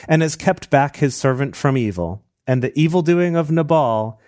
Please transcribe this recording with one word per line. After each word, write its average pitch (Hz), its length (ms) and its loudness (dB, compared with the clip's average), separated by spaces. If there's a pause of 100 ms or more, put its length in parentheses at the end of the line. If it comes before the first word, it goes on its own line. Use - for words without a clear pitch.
and 160 140 2
has 156 140 -2
kept - 340 -2
back 139 260 2
his 139 180 0
servant 135 400 -2
from 135 220 0
evil. 92 480 -4 (220)
And 127 160 0
the 131 160 -4
evil 165 240 2
doing 175 340 0
of 156 140 0
Nabal 139 760 0